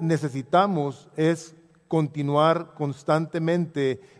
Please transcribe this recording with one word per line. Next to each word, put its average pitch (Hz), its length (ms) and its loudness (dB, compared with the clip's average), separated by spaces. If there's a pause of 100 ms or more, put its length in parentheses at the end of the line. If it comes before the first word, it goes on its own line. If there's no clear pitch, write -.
necesitamos 151 1120 0
es 160 400 -2 (320)
continuar 151 840 0
constantemente 160 1300 -2 (180)